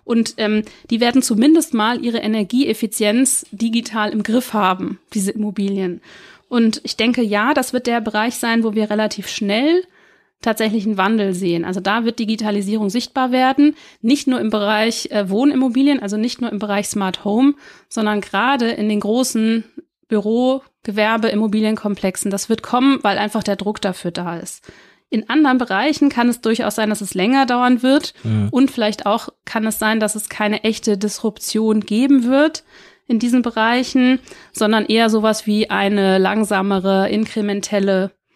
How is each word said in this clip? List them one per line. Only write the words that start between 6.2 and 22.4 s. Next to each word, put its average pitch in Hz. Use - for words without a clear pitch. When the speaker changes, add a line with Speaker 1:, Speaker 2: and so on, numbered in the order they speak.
Speaker 1:
Und 233
ich -
denke, 240
ja, 214
das 262
wird 247
der 233
Bereich 220
sein, 226
wo 220
wir 214
relativ 214
schnell 269
tatsächlich 220
einen 214
Wandel 196
sehen. 175
Also 185
da 202
wird 233
Digitalisierung 214
sichtbar 247
werden, 269
nicht 277
nur 254
im 220
Bereich, 214
äh, 202
Wohnimmobilien, 269
also 202
nicht 233
nur 233
im 208
Bereich 208
Smart 190
Home, 247
sondern 208
gerade 233
in 214
den 208
großen 226
Büro-, 233
Gewerbe-, 220
Immobilienkomplexen. 214
Das 196